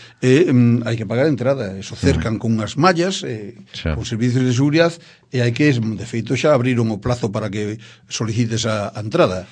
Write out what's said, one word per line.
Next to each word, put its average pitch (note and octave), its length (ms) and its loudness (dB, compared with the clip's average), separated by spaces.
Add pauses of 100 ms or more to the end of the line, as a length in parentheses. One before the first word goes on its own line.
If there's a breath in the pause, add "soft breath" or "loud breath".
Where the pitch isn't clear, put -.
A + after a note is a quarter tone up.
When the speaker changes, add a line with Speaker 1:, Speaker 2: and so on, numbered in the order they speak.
(200 loud breath)
Speaker 1:
eh, B2+ 320 6
mm, A#2+ 320 4
hai A2+ 80 -4
que A2+ 160 -6
pagar A#2 160 0
a D#3 80 2
entrada, A#2+ 480 -2
eso - 160 -12
cercan A2+ 400 0
Speaker 2:
Ujú. - 80 -8
Speaker 1:
con A2+ 160 0
unhas G#2 160 -6
mallas, F3+ 480 2
eh, G#2+ 320 -10 (160)
Speaker 2:
Xa. D#2+ 240 -4
Speaker 1:
con A#2 80 -8
servicios A#2+ 400 0
de B2+ 80 2
seguridade, D3 480 2 (320 loud breath)
e B2+ 80 -2
hai A#2+ 160 0
que, D3 160 4
de A2 320 -2
feito, A#2 320 -4
xa D3+ 160 2
abriron A#2+ 400 2
o G2 80 -6
plazo A#2+ 320 -2
para G#2+ 160 -4
que G#2+ 320 -6 (320 loud breath)
solicites A2+ 560 -2
a, G#2+ 240 -2
a - 80 -12
entrada, G#2 520 0